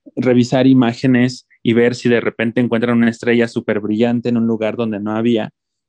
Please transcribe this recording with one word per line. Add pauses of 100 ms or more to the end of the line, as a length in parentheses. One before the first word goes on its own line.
(180)
revisar
imágenes (160)
y
ver
si
de
repente
encuentran
una
estrella
súper
brillante
en
un
lugar
donde
no
había, (400)